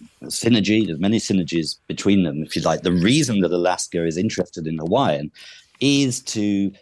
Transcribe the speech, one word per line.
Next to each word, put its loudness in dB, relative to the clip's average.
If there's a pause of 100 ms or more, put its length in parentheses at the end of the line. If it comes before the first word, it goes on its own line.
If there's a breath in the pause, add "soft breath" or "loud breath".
(240)
synergy. 2
There's -6
many 0
synergies -2 (120)
between 2
them, -2
if -8
you -2
like. 0
The 2
reason 2
that 2
Alaska 0
is -2
interested -4
in -4
Hawaiian 0 (480 loud breath)
is 2
to 0 (100)